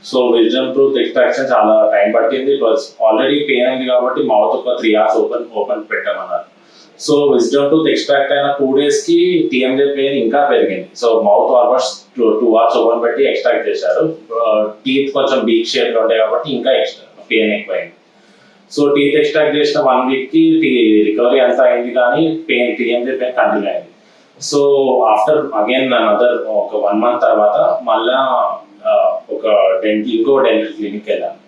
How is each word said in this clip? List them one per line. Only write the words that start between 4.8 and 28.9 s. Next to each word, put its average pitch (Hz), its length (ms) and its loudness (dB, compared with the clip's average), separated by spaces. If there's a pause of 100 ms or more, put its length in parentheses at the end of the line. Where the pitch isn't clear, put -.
అవర్స్ 107 220 2
ఓపెన్, 120 240 -4 (140)
ఓపెన్ 107 220 -4 (100)
పెట్టమన్నారు. - 540 -6 (600)
So 151 100 0 (180)
విజ్డమ్ 135 380 2
టూత్ 160 220 2
ఎక్స్ట్రాక్ట్ 139 420 0
అయిన 143 140 0 (100)
టూ 139 80 0 (120)
డేస్ 143 280 0
కి 170 100 2 (340)
టీఎంజే 135 360 0 (100)
పెయిన్ 139 280 -2
ఇంకా 131 160 0 (100)
పెరిగింది. - 360 -2 (140)
So 117 60 0 (200)
మౌత్ 104 300 2
almost - 340 0 (260)
టూ, 117 80 0 (160)
టూ 120 80 2 (100)
అవర్స్ 120 220 2
ఓపెన్ - 240 0
పెట్టి 127 260 0
ఎక్స్ట్రాక్ట్ - 380 -2
చేశారు. - 340 -2 (360)
Uh, 110 200 0 (260)
టీత్ 135 300 -2
కొంచెం 131 240 0 (100)
వీక్ 113 240 0
షేప్ 117 220 -2
లో 113 100 0
ఉంటాయి 113 200 0
కాబట్టి 123 320 -4
ఇంకా - 240 0
ఎక్స్ట్రా - 500 -10
పెయిన్ 110 260 0
ఎక్కువైంది. - 380 -8 (800)
So 143 60 0 (140)
టీత్ 143 260 2
ఎక్స్ట్రాక్ట్ 147 380 0
చేసిన 147 300 0
వన్ 131 220 2
వీక్ 135 240 -4
కి 160 100 4 (180)
టీ-, 110 460 4
రికవరీ 123 380 2
అంతా 123 240 2
అయింది 120 280 -4
కానీ 123 240 2 (260)
పెయిన్, 120 280 0
టీఎంజే 123 460 -2
పెయిన్ 127 180 -4
కంటిన్యూ 104 320 0
అయింది. - 180 -8 (600)
So 143 100 2 (500)
after 147 260 2 (240)
again 131 260 -2 (120)
another 113 340 2 (280)
ఒక - 140 -6 (120)
వన్ 104 180 0
మంత్ - 220 0
తర్వాత 107 320 2 (320)
మళ్ళా, 123 280 0 (720)